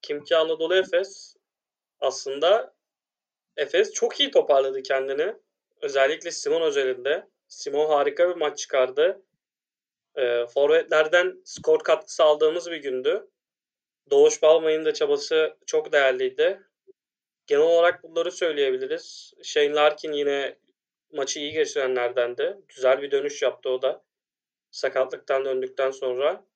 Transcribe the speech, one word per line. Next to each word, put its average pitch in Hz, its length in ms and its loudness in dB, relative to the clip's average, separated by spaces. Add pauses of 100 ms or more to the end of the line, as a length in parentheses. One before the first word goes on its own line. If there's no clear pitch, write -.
Kimki 147 340 -2
Anadolu 160 380 0
Efes. 185 640 -2 (640)
Aslında 143 760 0 (800)
Efes 147 360 0
çok - 280 -4
iyi 285 100 -2
toparladı 135 520 2
kendini. 139 520 -4 (480)
Özellikle 139 480 0
Simon 156 320 -2
özelinde. 139 680 -2 (200)
Simon 147 380 -2
harika 147 420 2
bir 170 120 -4
maç 151 180 -2
çıkardı. 139 640 0 (960)
Ee, 120 360 -2
forvetlerden 160 760 2 (120)
skor - 340 0
katkısı - 460 0
aldığımız 156 460 2
bir 160 120 -10
gündü. 139 460 -4 (840)
Doğuş 147 320 6
Balmay'ın 160 420 4
da 151 100 0
çabası 147 640 -2 (100)
çok 151 260 -4
değerliydi. 139 680 0 (840)
Genel 143 160 2
olarak 170 420 4
bunları 165 280 -4
söyleyebiliriz. 143 1120 -4
Shane 147 320 0
Larkin 151 380 0
yine 143 440 -4 (600)
maçı 143 240 -6
iyi 147 120 -8
geçirenlerdendi. 131 1040 -2 (120)
Güzel 131 340 0
bir 143 80 -8
dönüş 139 320 -2
yaptı 131 280 -2
o 127 120 -4
da. 139 200 -4 (680)
Sakatlıktan 131 720 -4
döndükten 131 460 -4
sonra. 135 540 -4 (100)